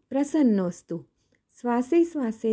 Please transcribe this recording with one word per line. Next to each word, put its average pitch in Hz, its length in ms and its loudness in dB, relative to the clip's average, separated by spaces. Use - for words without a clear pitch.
પ્રસન્નોસ્તુ. 240 840 0
શ્વાસે 247 480 0
શ્વાસે 233 480 -4